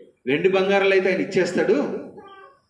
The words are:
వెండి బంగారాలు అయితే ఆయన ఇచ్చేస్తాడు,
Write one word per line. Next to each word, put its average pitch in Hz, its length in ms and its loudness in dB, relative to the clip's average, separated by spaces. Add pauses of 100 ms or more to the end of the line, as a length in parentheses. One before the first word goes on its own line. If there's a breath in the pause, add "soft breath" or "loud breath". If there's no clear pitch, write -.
(260)
వెండి 151 220 2
బంగారాలు 196 440 2
అయితే 190 180 2
ఆయన 180 100 -2
ఇచ్చేస్తాడు, 185 760 0 (720)